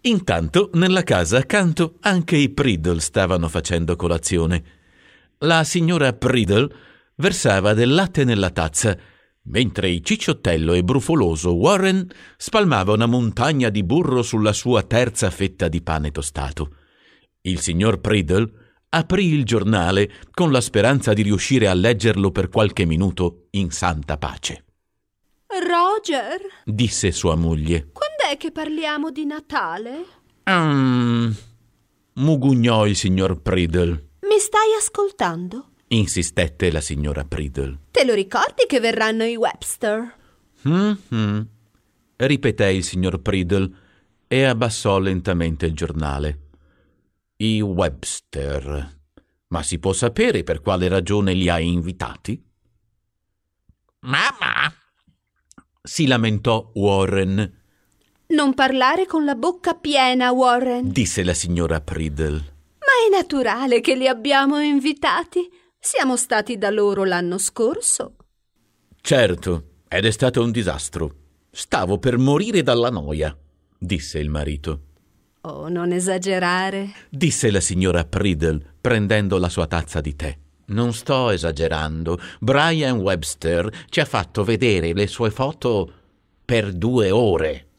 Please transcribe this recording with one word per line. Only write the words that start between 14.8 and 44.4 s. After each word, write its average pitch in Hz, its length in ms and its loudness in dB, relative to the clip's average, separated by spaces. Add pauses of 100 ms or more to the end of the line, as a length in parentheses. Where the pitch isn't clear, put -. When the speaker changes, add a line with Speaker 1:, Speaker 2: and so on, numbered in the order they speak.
Speaker 1:
terza 117 460 0
fetta 90 400 -2
di 80 120 -2
pane 78 300 -4
tostato. 71 640 -8 (680)
Il 92 200 -2
signor 95 400 0
Priddle 101 500 2 (380)
aprì 180 380 0
il 151 180 2
giornale 101 680 2 (220)
con 165 180 2
la 131 100 4
speranza 113 520 2
di 104 80 2
riuscire 104 460 2
a 95 60 4
leggerlo 98 580 2
per 92 180 -2
qualche 107 360 0
minuto 87 680 0
in 95 200 -2
santa 76 460 -4
pace. - 480 -10 (840)
Speaker 2:
Roger, 349 960 -2 (240)
Speaker 1:
Disse 107 460 0
sua 87 240 0
moglie. 80 560 0
Speaker 2:
quando 587 400 -4
è 285 60 -4
che 311 140 -8
parliamo 311 600 -6
di 302 140 -8
Natale? 269 800 -6 (400)
Speaker 1:
Ehm, 127 920 2 (800)
mugugnò 127 720 4
il 101 80 2
signor 92 460 0
Priddle. 85 680 0 (120)
Speaker 2:
Mi 403 180 2
stai 427 360 2
ascoltando? 226 960 -4 (160)
Speaker 1:
Insistette 92 840 0
la 78 100 -2
signora 73 420 -4
Priddle. 69 580 -6 (100)
Speaker 2:
Te - 120 2
lo 247 120 2
ricordi 214 520 -2
che 269 120 2
verranno 220 460 0
i 233 100 -2
Webster? 220 800 -4 (520)
Speaker 1:
Mm-hmm, 143 720 0 (760)
ripeté 120 560 2
il 95 120 0
signor 90 380 -2
Priddle 95 480 0 (580)
e 131 180 2